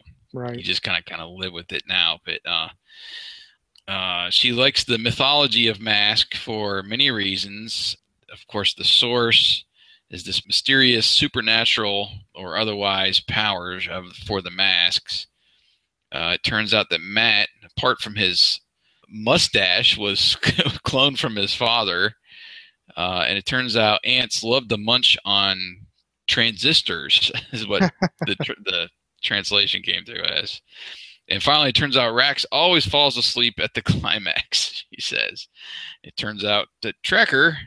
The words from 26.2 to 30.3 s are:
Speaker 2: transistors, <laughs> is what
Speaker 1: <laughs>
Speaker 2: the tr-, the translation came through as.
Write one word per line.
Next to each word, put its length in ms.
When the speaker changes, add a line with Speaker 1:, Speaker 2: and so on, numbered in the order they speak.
Speaker 2:
transistors, 1040
<laughs> 120
is 120
what 160
Speaker 1:
<laughs> 180
Speaker 2:
the 100
tr-, 160
the 240
translation 580
came 220
through 200
as. 380